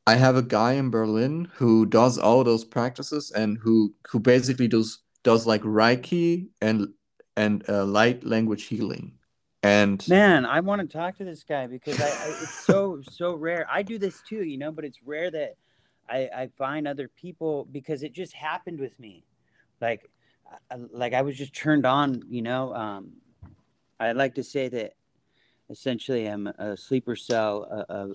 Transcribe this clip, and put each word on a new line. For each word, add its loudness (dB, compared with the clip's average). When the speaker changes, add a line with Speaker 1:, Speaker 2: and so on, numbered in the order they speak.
Speaker 1:
I 8
have 6
a 2
guy 2
in -2
Berlin 0
who 4
does 4
all 6
those 2
practices -6
and -2
who, 4
who 0
basically 4
does, 0
does, 6
like, 2
Reiki 2
and, 2
and, 0
uh, 0
light 2
language -2
healing. -8
And 4
Speaker 2:
Man, 6
I 0
wanna -4
talk -8
to -12
this -14
guy -6
because -8
I, 0
I, -6
it's -14
so, 2
Speaker 1:
<laughs> -20
Speaker 2:
so -4
rare. -6
I -2
do -10
this -6
too, -8
you -8
know, -8
but -12
it's -16
rare -6
that -10
I, -4
I -8
find -6
other -8
people, -8
because -8
it -12
just -14
happened -8
with -10
me. -20
Like, -6
I, -14
like, -6
I 2
was -4
just -12
turned 2
on, 0
you -6
know, -4
um, -10
I -2
like -2
to -8
say -6
that -8
essentially -6
I'm -8
a -10
sleeper -4
cell -2
o-, -10
of, -8